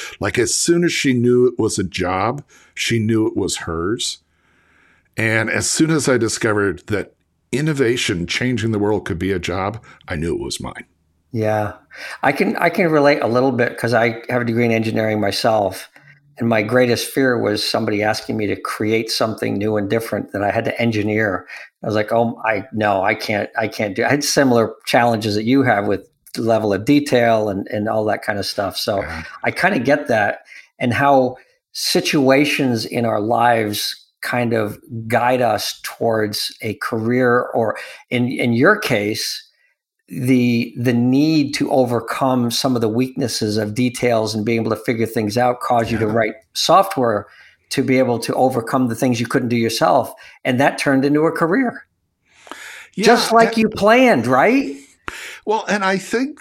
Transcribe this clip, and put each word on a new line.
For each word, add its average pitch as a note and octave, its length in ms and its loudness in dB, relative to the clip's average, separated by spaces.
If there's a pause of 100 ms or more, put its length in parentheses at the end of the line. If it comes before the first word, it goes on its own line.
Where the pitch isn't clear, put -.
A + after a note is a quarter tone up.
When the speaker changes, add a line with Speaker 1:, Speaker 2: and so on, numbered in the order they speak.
(180)
Speaker 1:
Like, G2+ 220 -2
as A2+ 120 0
soon E3+ 300 2
as E3+ 100 0
she C3+ 220 0
knew B2 320 4
it A#2+ 100 0
was G#2+ 220 -2
a G2 60 -2
job, F#2+ 580 -4 (320)
she - 240 -2
knew A2 300 2
it - 80 -4
was F#2 220 -2
hers. F2 600 -6 (960)
And A2 340 0
as G#2 200 -2
soon D#3+ 200 0
as D3+ 180 0
I B2+ 100 2
discovered G#2 720 -2
that G2+ 260 -6 (380)
innovation, B2+ 720 0
changing A2+ 460 -2
the G#2 80 -2
world G#2 240 0
could E2+ 160 -6
be F#2 100 -2
a G2 80 -2
job, F#2+ 420 -4 (280)
I F2+ 80 -6
knew E2 180 -4
it C#2 80 -6
was - 160 -10
mine. - 280 -12 (440)
Speaker 2:
Yeah. G#2+ 440 -2 (500)
I C#3 80 2
can, - 240 -2
I E3+ 140 2
can E3+ 200 0
relate C#3+ 320 4
a A2+ 60 0
little B2+ 240 2
bit A#2+ 260 -2
'cause A#2+ 160 0
I A#2 260 2 (100)
have B2 120 0
a - 20 -2
degree A#2 200 0
in A#2 80 2
engineering A2 480 0
myself. G2+ 680 0 (500)
And A#2 120 0
my C3+ 100 2
greatest A#2+ 460 2
fear B2+ 340 0
was G#2+ 260 0
somebody G#2+ 360 -2
asking A2 340 -2
me G#2+ 100 -2
to G2 140 -4
create A2+ 500 -2
something A2 460 -2
new G#2+ 220 0
and G2+ 100 -2
different A2 440 -4
that G2+ 100 -4
I G2+ 80 2
had A2+ 160 -2
to - 120 -4
engineer. G#2+ 680 0 (360)
I - 40 -8
was G#2 80 -2
like, G#2+ 180 -2
"Oh, A#2 320 2
I, G#2+ 300 -2
no, G#2 280 2
I G#2+ 120 2
can't, G#2 420 -4
I A2 120 -2
can't G2+ 280 -4
do," A2+ 80 0
I A#2 60 0
had C#3+ 120 2
similar A#2+ 520 2 (100)
challenges A2+ 500 2
that G#2+ 100 -2
you C3 180 4
have G#2 240 2
with G2 200 -2 (280)
the B2+ 80 -6
level A2 320 2
of G2+ 100 -4
detail A#2+ 640 2
and, G2 200 -6
and G#2+ 200 -4
all A2 160 -2
that G2+ 160 -2
kind G#2 180 -6
of F#2+ 60 -4
stuff. F#2+ 320 -4
So G2+ 240 -4
Speaker 1:
Yeah. E2 240 -10 (200)
Speaker 2:
I A#2+ 60 0
kinda F3+ 280 0
get C#3 300 0
that, A2 320 0 (380)
and B2 140 0
how C3 440 2 (360)
situations C#3 1120 0
in A#2+ 220 -4
our G#2+ 160 -2
lives A2+ 720 0 (240)
kind A#2+ 320 -2
of G#2+ 260 -2 (300)
guide A#2+ 320 2
us G#2+ 440 -2
towards A2 760 -4
a A2 140 -6
career, A#2+ 720 0 (100)
or A2 240 -2 (320)
in, B2 180 0
in B2 240 -2
your D3+ 240 4
case, G#2+ 680 -4 (640)
the, B2 720 2
the B2 140 0
need C3+ 600 4
to - 200 -2
overcome B2 800 0
some C3 240 0
of A#2 40 0
the A2+ 80 2
weaknesses A#2 680 -2
of G#2+ 180 -2
details A#2 640 0
and G#2+ 80 -2
being A#2 160 2
able A2+ 100 -2
to G#2+ 140 -2
figure A2+ 200 0
things G#2+ 320 -2
out B2 220 2
caused A#2 320 0
you A2+ 80 0
to A2 80 0
Speaker 1:
Yeah. G#2 60 -2
Speaker 2:
write A2 220 0 (200)
software B2 720 2 (440)
to C#3 120 0
be B2+ 160 2
able A#2+ 220 2
to - 140 -4
overcome B2+ 520 0
the A2+ 80 -2
things B2 240 0
you A#2 80 -2
couldn't B2 220 0
do A#2+ 80 0
yourself. A2+ 580 2 (300)
And B2+ 160 0
that D3 180 2
turned C3+ 260 2
into D3 180 2
a D#3+ 100 2
career. G3+ 560 -2 (1080)
Speaker 1:
Yeah, F#3+ 100 -2
Speaker 2:
Just A#3 280 4
like A3+ 160 6
Speaker 1:
and - 100 -4
Speaker 2:
you A3 100 2
planned, G#3+ 600 4
right? F3+ 480 2 (680)
Speaker 1:
Well, G#3+ 240 -2
and G3 160 0
I F#3+ 140 2
think B3 420 -4